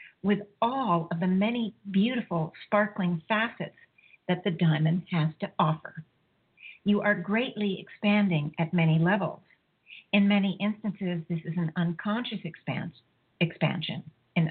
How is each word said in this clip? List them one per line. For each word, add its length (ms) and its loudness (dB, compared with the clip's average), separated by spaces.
with 180 2
all 500 0
of 80 -4
the 80 0
many 460 0
beautiful, 600 0
sparkling 640 0
facets 460 -2
that 160 -2
the 80 0
diamond 600 2
has 180 2
to 180 -8
offer. 440 -2
You 160 4
are 120 2
greatly 640 -2
expanding 800 0
at 160 0
many 240 4
levels. 440 0
In 140 6
many 320 2
instances, 720 -4
this 140 -2
is 140 -6
an 180 0
unconscious 680 -2
expans-, 560 -8
expansion. 600 -2
In 160 2